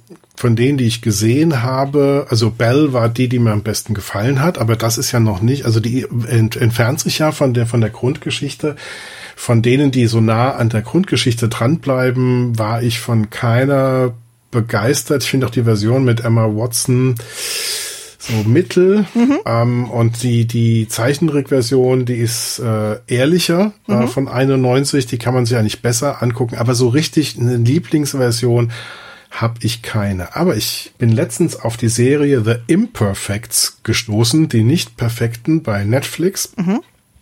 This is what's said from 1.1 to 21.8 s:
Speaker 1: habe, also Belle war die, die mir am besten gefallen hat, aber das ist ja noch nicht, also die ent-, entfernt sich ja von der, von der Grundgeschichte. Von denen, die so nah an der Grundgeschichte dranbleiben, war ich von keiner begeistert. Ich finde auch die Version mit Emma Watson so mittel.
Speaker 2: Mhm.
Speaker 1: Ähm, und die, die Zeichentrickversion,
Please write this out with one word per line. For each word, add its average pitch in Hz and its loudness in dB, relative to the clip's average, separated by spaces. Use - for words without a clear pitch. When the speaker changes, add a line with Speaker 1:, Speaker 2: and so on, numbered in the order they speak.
Speaker 1:
habe, 139 2
also 113 2
Belle 131 2
war 117 2
die, 123 0
die 123 0
mir 117 4
am 107 0
besten 107 -4
gefallen 110 -2
hat, 175 0
aber 113 2
das 113 -2
ist - -4
ja 120 0
noch 107 2
nicht, 131 0
also 113 2
die 120 -2
ent-, 113 2
entfernt 117 0
sich - -4
ja 156 2
von 139 0
der, 120 0
von 117 0
der 110 0
Grundgeschichte. 143 -6
Von 120 0
denen, 131 2
die 123 2
so 113 2
nah 113 2
an 117 0
der 117 -2
Grundgeschichte 117 0
dranbleiben, 127 0
war 113 -2
ich 120 -2
von 110 0
keiner 131 2
begeistert. 120 0
Ich - -6
finde 131 0
auch - -4
die 127 0
Version 113 2
mit 117 2
Emma 113 2
Watson 120 0
so - -8
mittel. 180 4
Speaker 2:
Mhm. 262 4
Speaker 1:
Ähm, 120 0
und 117 0
die, 117 2
die 113 2
Zeichentrickversion, 131 2